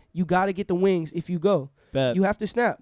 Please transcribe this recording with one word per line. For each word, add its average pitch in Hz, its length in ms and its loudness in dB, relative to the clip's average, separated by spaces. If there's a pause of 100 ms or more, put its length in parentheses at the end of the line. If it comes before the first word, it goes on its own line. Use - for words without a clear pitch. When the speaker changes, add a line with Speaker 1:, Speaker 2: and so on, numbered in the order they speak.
(120)
Speaker 1:
you 175 120 -2
gotta 185 280 0
get 196 140 -6
the 185 80 0
wings 180 380 0
if 170 180 -6
you 180 80 -2
go. 156 320 0 (220)
Speaker 2:
Bet. 131 240 0
Speaker 1:
You 190 80 4
have 202 140 0
to 208 100 -6
snap. 233 340 0